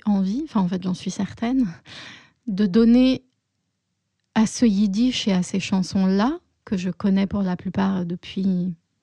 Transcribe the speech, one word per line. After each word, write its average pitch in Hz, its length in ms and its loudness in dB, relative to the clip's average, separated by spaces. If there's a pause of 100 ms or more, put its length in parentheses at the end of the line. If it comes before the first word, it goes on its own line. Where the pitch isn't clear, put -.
envie, 202 380 0
enfin, 233 180 -2
en 180 60 0
fait, 180 160 -6
j'en 185 100 -2
suis - 160 -8
certaine, 233 580 -2 (840)
de 202 160 0
donner 233 580 4 (1120)
à 220 140 4
ce - 180 0
yiddish 214 600 2
et 196 60 4
à 180 100 2
ces 190 160 -4
chansons-là, 196 800 0 (260)
que 202 120 -4
je 180 120 -4
connais 196 380 0
pour 208 160 -2
la 180 120 -2
plupart 190 500 -2
depuis 180 680 -4 (280)